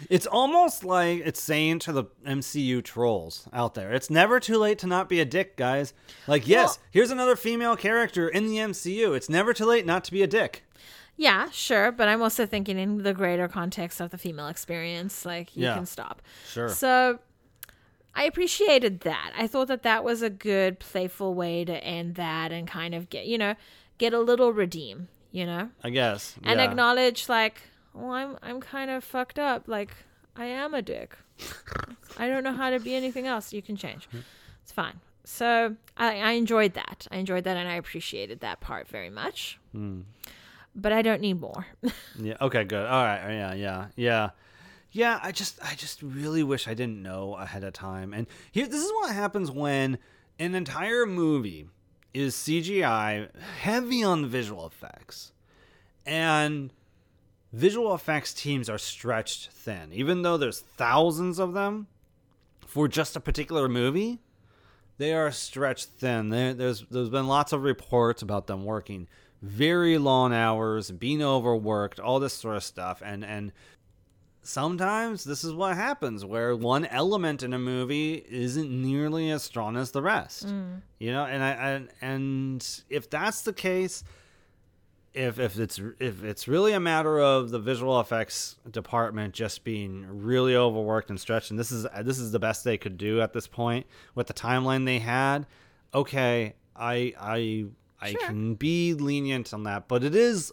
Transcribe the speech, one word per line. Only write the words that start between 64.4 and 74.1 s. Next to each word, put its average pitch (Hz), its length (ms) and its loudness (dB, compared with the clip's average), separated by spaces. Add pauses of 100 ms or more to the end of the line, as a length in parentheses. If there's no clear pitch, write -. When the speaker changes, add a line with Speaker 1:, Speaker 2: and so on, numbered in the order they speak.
Speaker 1:
they 151 160 0
are 156 180 2
stretched 131 580 -4
thin. 117 400 -2
There, 127 240 0
there's, 120 380 -2
there's 123 180 -2
been 135 180 0
lots 143 260 2
of 139 100 -2
reports 120 580 2
about 101 260 -4
them 98 180 -6
working 101 420 -8 (340)
very 160 560 2
long 131 360 4
hours, 110 580 2
being 127 300 -2
overworked, 113 800 2
all 123 200 2
this 139 140 -2
sort 110 220 -6
of 98 80 -4
stuff. 90 420 -8
And, 101 180 -10
and 101 280 -8 (880)